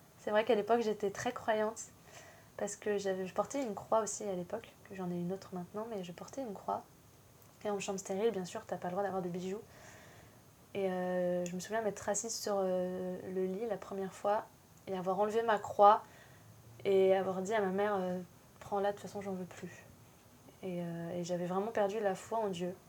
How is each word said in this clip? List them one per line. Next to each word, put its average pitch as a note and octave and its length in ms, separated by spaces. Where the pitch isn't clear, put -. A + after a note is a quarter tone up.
C'est - 120
vrai G#3+ 140
qu'à A#3 120
l'époque, G#3+ 240
j'étais G#3 300
très B3 220
croyante, G#3+ 460
parce G3+ 200
que G#3 220
j'avais, F#3+ 280
je F3+ 80
portais A#3+ 280
une G#3+ 120
croix - 260
aussi G#3+ 240
à G3+ 100
l'époque, F3+ 340
que G3+ 80
j'en F#3 140
ai F3 40
une F3 180
autre G3 200
maintenant, F#3 420
mais F#3+ 80
je F3 100
portais - 300
une G#3+ 120
croix. G3+ 280
Et G#3+ 60
en G3+ 80
chambre F#3+ 200
stérile, G3 340
bien F#3 120
sûr, G#3+ 220
t'as F#3 100
pas F3+ 120
le F3 40
droit G3 120
d'avoir F#3 180
de F3+ 60
bijoux. F#3 320
Et, F#3+ 160
euh, F3+ 540
je F3 100
me F#3 60
souviens A3 220
m'être G3+ 260
assise A3 260
sur, G#3 240
euh, F#3 580
le F#3 140
lit F#3+ 240
la G3 60
première G3 360
fois, G#3 320
et F#3 100
avoir F#3 220
enlevé G#3+ 220
ma A3 160
croix, G#3 440
et F#3+ 320
avoir F#3 260
dit G3 120
à A3 60
ma F#3+ 100
mère, G3+ 260
euh, « F#3 220
Prends-la, G3+ 300
de G3+ 60
toute - 100
façon, G3+ 140
j'en G3 140
veux F#3 100
plus. » - 400
Et, F3+ 200
euh, E3+ 280
et F3 40
j'avais F3 220
vraiment F#3+ 240
perdu G#3+ 300
la G3 140
foi A3 240
en G#3+ 100
Dieu. F3+ 260